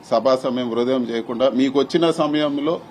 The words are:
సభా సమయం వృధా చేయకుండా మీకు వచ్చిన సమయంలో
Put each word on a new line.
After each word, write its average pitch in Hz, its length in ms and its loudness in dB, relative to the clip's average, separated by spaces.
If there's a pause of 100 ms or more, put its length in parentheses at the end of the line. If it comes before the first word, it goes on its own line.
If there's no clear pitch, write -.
(100)
సభా 127 260 4
సమయం 127 340 -4
వృధా 120 220 0
చేయకుండా 117 580 0
మీకు 131 280 2
వచ్చిన 165 320 2
సమయంలో 151 680 -2 (100)